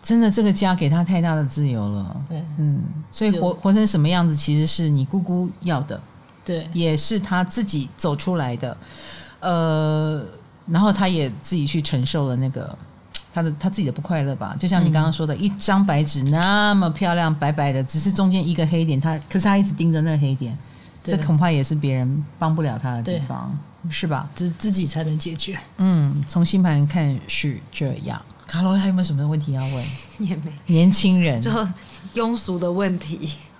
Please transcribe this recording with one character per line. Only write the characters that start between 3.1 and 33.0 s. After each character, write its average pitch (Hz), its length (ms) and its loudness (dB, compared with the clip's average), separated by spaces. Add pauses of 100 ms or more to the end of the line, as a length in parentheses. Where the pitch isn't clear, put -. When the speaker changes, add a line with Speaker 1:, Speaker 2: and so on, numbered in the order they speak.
Speaker 1:
所 - 160 -2
以 208 60 4
活， 180 40 2
Speaker 2:
自 170 100 0
由。 180 80 2
Speaker 1:
活 196 180 2
成 214 140 6
什 190 120 2
么 151 100 4
样 175 180 2
子 156 80 2
其 147 240 0
实 156 60 2
是 160 240 0
你 143 160 2
姑 190 160 -2
姑 180 300 -2 (120)
要 170 200 -2
的。 143 180 -8 (440)
Speaker 2:
对。 165 280 -6
Speaker 1:
也 165 240 0
是 208 220 0
她 185 240 0
自 202 220 0
己 147 320 -4
走 156 180 -2
出 175 220 -2
来 123 200 -2
的。 123 200 -6 (640)
呃， 156 840 0 (440)
然 170 120 2
后 208 120 4
她 196 160 2
也 160 200 0 (140)
自 - 140 -2
己 143 100 0
去 151 160 -2
承 131 240 0
受 143 220 -2
了 123 80 0
那 131 140 0
个 - 280 -10 (560)
她 170 80 -2
的， 160 160 0
她 185 100 -2
自 196 140 -2
己 151 40 0
的 127 60 -2
不 - 80 -8
快 151 220 -2
乐 139 140 -2
吧。 101 220 -8
就 180 100 -2
像 180 140 2
你 156 80 4
刚 156 120 4
刚 156 100 2
说 156 140 -2
的， 151 80 -2
Speaker 2:
嗯。 - 80 -6
Speaker 1:
一 208 80 2
张 196 340 2
白 151 180 2
纸 147 200 -2
那 190 540 2
么 180 120 4
漂 170 260 0
亮， 165 200 2
白 147 160 0
白 143 220 0
的， 131 100 0
只 143 160 -4
是 196 120 0
中 196 200 2
间 180 180 2
一 175 60 0
个 165 140 0
黑 165 160 2
点， 147 140 2
她， 156 200 0 (100)
可 196 100 0
是 - 20 2
她 202 180 4
一 202 40 6
直 196 100 2
盯 165 200 2
着 156 80 2
那 160 120 2
个 151 60 2
黑 139 180 2
点， 127 200 -6 (460)
Speaker 2:
对。 196 140 -2
Speaker 1:
这 151 100 -2
恐 156 100 4
怕 170 140 4
也 147 120 2
是 143 120 -2
别 143 200 0
人 131 300 0 (140)
帮 160 160 0
不 165 80 -2
了 123 180 -2
她 123 140 -4
的 117 80 -4
地 175 240 -4
方， 127 280 -8 (280)
Speaker 2:
对。 170 80 -6
Speaker 1:
是 175 160 -4
吧？ 147 280 -2
Speaker 2:
只， 180 160 -4
自 208 200 -4
己 185 160 0
才 160 180 -4
能 156 140 -2
解 160 160 -6
决。 170 240 -8 (180)
Speaker 1:
嗯， 147 500 2
从 170 180 2
星 190 180 2
盘 147 240 4
看 147 400 0
是 135 320 -4 (120)
这 139 220 -4 (120)
样。 120 160 -8 (260)
卡 170 160 -2
罗 190 120 2
还 196 120 2
有 190 80 2
没 180 60 2
有 180 40 2
什 160 100 -2
么 143 140 0
问 156 100 0
题 147 140 -4
要 131 80 -2
问？ 131 240 -4 (360)
Speaker 3:
也 190 160 -2
没。 156 140 -8 (160)
Speaker 1:
年 170 240 6
轻 185 320 4
人。 143 160 2
Speaker 3:
就 120 120 -2 (640)
庸 233 200 0
俗 190 240 -4
的 175 120 -2
问 180 280 0
题。 151 320 -8 (300)